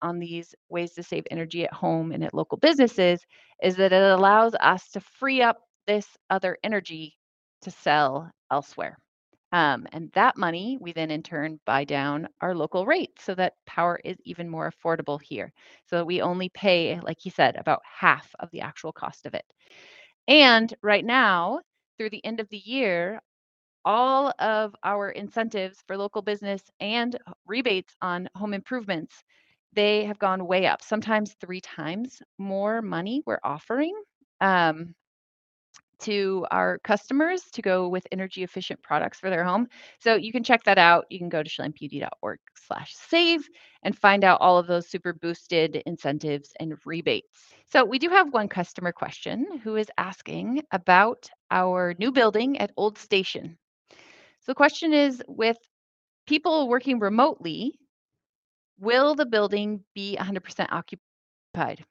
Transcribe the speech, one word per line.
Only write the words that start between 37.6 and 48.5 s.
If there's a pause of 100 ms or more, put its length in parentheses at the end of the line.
go
with
energy
efficient
products
for
their
home. (320)
So
you
can
check
that
out.
You
can
go
to
chelan
P
U
D
dot
org (160)
slash
save (360)
and
find
out
all
of
those
super
boosted
incentives
and (120)
rebates. (160)
So
we
do
have
one
customer